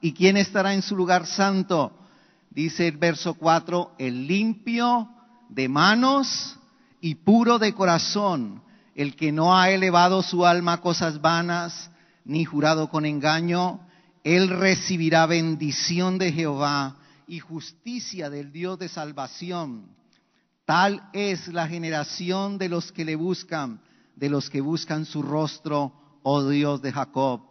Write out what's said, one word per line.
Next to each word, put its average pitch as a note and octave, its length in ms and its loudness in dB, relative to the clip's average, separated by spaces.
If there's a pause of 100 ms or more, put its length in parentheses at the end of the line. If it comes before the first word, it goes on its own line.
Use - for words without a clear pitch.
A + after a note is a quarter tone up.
¿Y E3 120 -2
quién F#3 240 4
estará G3 360 2
en G3 100 0
su - 120 -4
lugar F3+ 320 2
santo?". F#3+ 720 0 (520)
Dice D#3+ 360 -2
el D3+ 120 -4
verso E3 360 -2
cuatro: E3 640 0
"El B2+ 300 -6
limpio A3+ 840 -2 (380)
de C3 200 -2
manos A#3 880 2 (440)
y D#3+ 160 -4
puro A#3 420 4
de G#3 160 2
corazón, E3+ 880 0 (320)
el C#3+ 220 -4
que D#3 160 0
no E3+ 260 4
ha F#3 120 6
elevado F#3 520 4
su F3 240 2
alma F3 280 4
a E3+ 60 -6
cosas E3 400 -2
vanas, E3+ 720 -2 (340)
ni D#3+ 200 -2
jurado D#3 460 0
con D3+ 160 -2
engaño, D#3+ 720 0 (420)
él F3+ 280 4
recibirá F3 760 2
bendición E3 920 -2
de F#3 140 0
Jehová C#3+ 640 -2 (320)
y E3+ 140 -12
justicia E3+ 920 -12
del C#3+ 220 -12
Dios F3 260 -8
de F3+ 100 -10
salvación. D3 1000 -10 (760)
Tal G3 480 2
es G3 360 -4
la E3+ 180 -4
generación E3+ 920 -6
de F#3 100 -4
los E3+ 240 -4
que E3+ 120 -8
le D#3 120 -4
buscan, D#3 640 -6 (340)
de C#3 140 -4
los C#3+ 200 -2
que C#3 120 -4
buscan D#3 460 -4
su D3+ 160 -6
rostro, D3 680 -4 (300)
oh C#3 260 2
Dios C#3+ 340 0
de C3+ 100 -4
Jacob. C3 480 -2 (100)